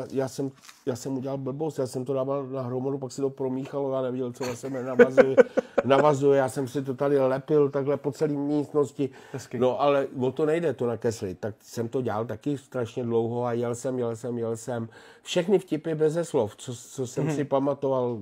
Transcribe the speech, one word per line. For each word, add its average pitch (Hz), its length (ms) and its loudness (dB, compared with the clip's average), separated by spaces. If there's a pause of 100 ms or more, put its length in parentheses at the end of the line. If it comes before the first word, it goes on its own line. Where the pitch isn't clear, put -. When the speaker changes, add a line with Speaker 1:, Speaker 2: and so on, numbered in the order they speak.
(120)
Speaker 1:
já 131 160 -2
jsem, 135 240 -6 (340)
já 127 100 -2
jsem 139 220 -6
udělal 135 200 -6
blbost, 143 420 -6
já 131 80 0
jsem 127 180 -6
to 139 80 -2
dával 135 340 -2
na 131 140 -6
hromadu, 127 360 -4
pak 135 140 -8
se - 100 -8
to 135 80 2
promíchalo, 131 640 -4
já 135 80 0
neviděl, 127 320 -4
co 127 120 -6
na 123 100 -4
sebe 131 280 -8
navazuje, 131 520 6 (240)
<laughs> - 260 -2
navazuje, 139 540 6
já 131 100 2
jsem 135 180 -4
si 139 140 -4
to 135 120 -4
tady 143 260 2
lepil 139 500 4
takhle 139 280 0
po 143 140 -4
celý 147 260 -2
místnosti. 143 720 0 (240)
Speaker 2:
Hezky. 131 260 -6
Speaker 1:
No, 120 220 2
ale 143 260 4 (120)
o 127 120 0
to 156 140 0
nejde, 160 280 2
to 120 140 -2
nakreslit. 107 520 -2
Tak 107 220 -6
jsem - 260 -8
to 131 140 -4
dělal 110 240 -4
taky 123 320 -6
strašně 123 460 -6
dlouho 117 420 0
a 120 80 -2
jel 120 220 -2
jsem, 127 240 -4
jel 117 160 -2
jsem, 120 220 -6
jel 117 200 -4
jsem. 117 320 -6 (340)
Všechny 180 360 2
vtipy 160 340 -4
beze 156 320 0
slov, 113 300 0
co, - 200 -12
co - 320 -10
jsem 147 180 -4
Speaker 2:
Mhm. 151 100 0
Speaker 1:
si 143 80 0
pamatoval 135 800 0